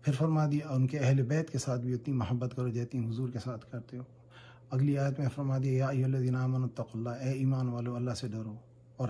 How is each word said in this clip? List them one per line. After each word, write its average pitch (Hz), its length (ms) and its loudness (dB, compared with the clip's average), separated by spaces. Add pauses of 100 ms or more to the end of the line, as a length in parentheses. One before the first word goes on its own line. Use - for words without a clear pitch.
پھر 151 100 2
فرما 151 340 4
دیا، 147 260 0
ان 131 140 4
کے 147 120 -2
اہل 135 240 6
بیت 151 280 0
کے 135 80 -2
ساتھ 120 220 -2
بھی 123 140 -2
اتنی 123 200 -2
محبت 120 420 0
کرو 127 120 0
جتنی 120 380 -2
حضور 120 220 -2
کے 120 100 -6
ساتھ 113 340 -8
کرتے 123 260 -10
ہو۔ 127 40 -8 (680)
اگلی 139 280 4
آیت 139 200 0
میں 143 160 0
فرما 135 240 -2
دیا، 131 140 2
یا 131 140 4
ایھا 131 200 2
الذین 127 300 2
آمنوا 127 300 2
اتقوا 120 280 -6
اللہ، 113 140 -2
اے 127 240 -2
ایمان 131 360 2
والو، 120 280 -2
اللہ 123 140 0
سے 113 180 -4
ڈرو 110 280 -6 (400)
اور 127 140 0